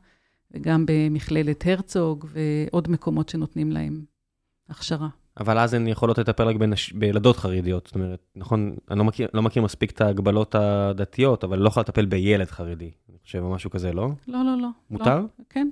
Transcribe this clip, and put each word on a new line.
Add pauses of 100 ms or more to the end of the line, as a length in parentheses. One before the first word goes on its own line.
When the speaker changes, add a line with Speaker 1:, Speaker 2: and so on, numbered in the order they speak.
(520)
Speaker 1:
וגם
במכללת
הרצוג,
ועוד
מקומות
שנותנים
להם (680)
הכשרה. (320)
Speaker 2:
אבל
אז
הן
יכולות
לטפל
רק
בנש-,
בילדות
חרדיות,
זאת
אומרת, (160)
נכון, (160)
אני
לא
מכיר,
לא
מכיר
מספיק
את
ההגבלות
הדתיות,
אבל
לא
יכולה
לטפל
בילד
חרדי, (180)
אני
חושב,
או
משהו
כזה,
לא? (180)
Speaker 1:
לא,
לא,
לא. (220)
Speaker 2:
מותר?
Speaker 1:
לא. (240)
כן,